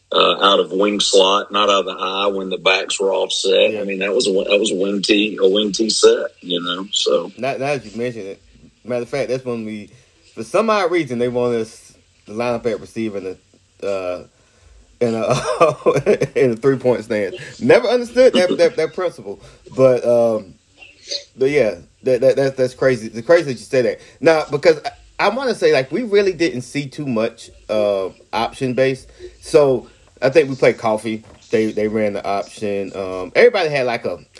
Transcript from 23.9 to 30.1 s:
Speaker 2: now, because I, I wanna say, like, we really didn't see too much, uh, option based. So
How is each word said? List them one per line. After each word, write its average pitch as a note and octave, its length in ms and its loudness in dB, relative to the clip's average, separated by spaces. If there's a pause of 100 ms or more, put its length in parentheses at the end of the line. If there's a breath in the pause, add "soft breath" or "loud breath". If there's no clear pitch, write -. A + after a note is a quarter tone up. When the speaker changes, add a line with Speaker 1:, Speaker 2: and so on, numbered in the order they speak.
Speaker 2:
now, D#3 320 4
because D3+ 340 4
I, - 400 -6
I G3+ 40 2
wanna A#3+ 260 -2
say, D#3 180 2
like, C3 180 0
we G#3 120 -4
really G3+ 300 2
didn't C#3+ 280 -2
see C#3+ 260 -8
too C#3+ 200 -10
much, A2+ 420 -4 (180)
uh, G2+ 440 0 (200)
option A#2 440 -4
based. C3 340 -2 (320 loud breath)
So C3+ 480 2 (320 soft breath)